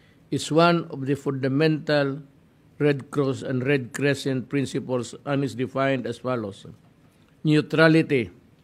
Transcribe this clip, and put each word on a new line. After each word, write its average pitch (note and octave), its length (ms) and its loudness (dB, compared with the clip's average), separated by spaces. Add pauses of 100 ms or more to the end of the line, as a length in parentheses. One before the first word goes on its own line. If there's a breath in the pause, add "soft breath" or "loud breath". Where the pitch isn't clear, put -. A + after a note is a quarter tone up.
(300 soft breath)
is - 240 -4
one E3+ 400 4
of C3+ 160 -4
the C#3 80 0
fundamental C#3+ 1040 0 (560)
Red C#3+ 320 0
Cross C3+ 320 -2
and B2+ 240 -4
Red C3+ 240 0
Crescent C3+ 560 -2
principles B2+ 800 -4
and C#3+ 160 0
is A2+ 160 -4
defined C3 480 -2
as A#2+ 160 -8
follows. A2 480 -6 (720 soft breath)
Neutrality. D3+ 880 4 (340)